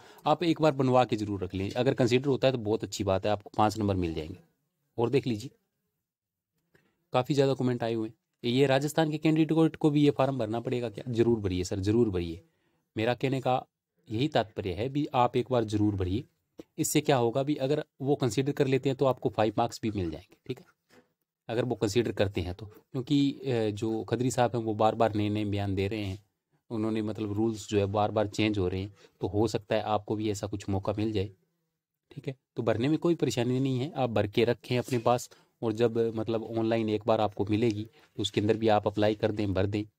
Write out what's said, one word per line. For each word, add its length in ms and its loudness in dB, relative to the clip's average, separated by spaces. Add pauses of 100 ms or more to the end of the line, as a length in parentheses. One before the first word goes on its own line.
(260)
आप 180 2
एक 180 2
बार 100 6
बनवा 340 4
के 100 -2
ज़रूर 280 -2
रख 100 -8
लें, 180 -2
अगर 220 2
कंसीडर 340 2
होता 200 2
है 40 4
तो 60 0
बहुत 260 -2
अच्छी 200 -6
बात 220 0
है, 60 2
आपको 260 -4
पाँच 200 4
नंबर 180 0
मिल 180 -2
जाएंगे। 260 -10 (580)
और 120 0
देख 180 0
लीजिए, 220 -6 (1600)
काफ़ी 220 2
ज़्यादा 180 4
कमेंट 300 -2
आए 100 -2
हुए 160 -4
हैं, 60 -20 (280)
"ये 220 2
राजस्थान 460 0
के 60 -4
कैंडिडेट 580 2
को 140 2
भी 140 4
ये 80 6
फॉर्म 260 0
भरना 220 -4
पड़ेगा 300 -4
क्या?" 220 -10
जरूर 280 2
भरिए 240 -2
सर, 160 -6
जरूर 300 2
भरिए। 340 -4 (540)
मेरा 160 2
कहने 280 -2
का 240 -2 (460)
यही 160 -2
तात्पर्य 460 -2
है 160 -4
भी 240 -4
आप 220 2
एक 160 -2
बार 120 2
ज़रूर 320 0
भरिए। 280 -2 (540)
इससे 240 0
क्या 160 4
होगा 260 2
भी, 120 -2
अगर 300 -2 (160)
वो 140 0
कंसीडर 360 0
कर 160 0
लेते 220 2
हैं 60 -2
तो 100 0
आपको 240 0
फ़ाइव 280 2
मार्क्स 240 -2
भी 100 -2
मिल 200 -2
जाएंगे। 260 -14 (100)
ठीक 120 -8
है, 60 -20 (840)
अगर 180 -2
वो 100 -2
कंसीडर 360 0
करते 300 -2
हैं 140 -4
तो, 100 -16
क्योंकि, 680 -2
अ, 380 -2
जो 340 -4
खत्री 280 0
साहब 240 0
हैं, 80 -2
वो 100 -2
बार 220 2
बार 200 2
नए 140 0
नए 160 -2
बयान 300 -2
दे 120 0
रहे 180 -6
हैं, 200 -10 (440)
उन्होंने, 320 -2
मतलब, 320 -4
रूल्स 360 -2
जो 100 2
है, 60 4
बार 260 0
बार 160 0
चेंज 300 0
हो 100 0
रहे 140 -4
हैं, 140 -10 (260)
तो 60 -2
हो 200 2
सकता 280 -2
है 60 2
आपको 340 -2
भी 160 -2
ऐसा 160 -6
कुछ 220 -8
मौका 240 -2
मिल 180 -2
जाए। 200 -2 (800)
ठीक 160 -14
है, 80 -8 (200)
तो 80 -4
भरने 240 0
में 100 2
कोई 180 2
परेशानी 440 0
नहीं 200 0
है, 120 -6
आप 180 0
भर 180 0
के 180 2
रखें 320 0
अपने 220 -2
पास, 300 0 (320)
और 120 0
जब, 240 0
मतलब, 460 -2
ऑनलाइन 460 0
एक 180 -2
बार 140 4
आपको 240 0
मिलेगी, 380 0
तो 380 -14
उसके 200 -2
अंदर 160 2
भी 100 0
आप 200 4
अप्लाई 280 2
कर 160 0
दें, 220 -2
भर 120 2
दें 180 -2 (140)